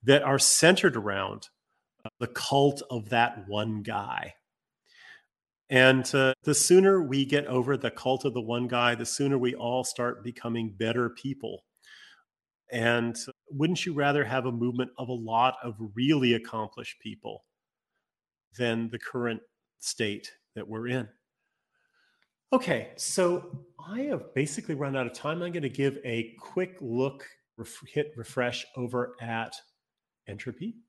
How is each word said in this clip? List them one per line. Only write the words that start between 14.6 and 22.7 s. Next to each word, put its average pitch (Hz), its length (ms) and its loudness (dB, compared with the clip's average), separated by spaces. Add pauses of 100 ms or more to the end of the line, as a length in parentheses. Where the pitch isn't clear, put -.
of 123 120 -8
a - 20 -4
lot 117 500 0
of 117 140 -8 (180)
really 127 400 4
accomplished 113 680 -6
people 107 440 -14 (1120)
than 113 300 -2
the 117 100 -8
current 120 440 -6 (360)
state - 540 -6 (240)
that 107 100 -10
we're 113 220 -8
in? 123 200 -4 (1400)
Okay, 160 440 0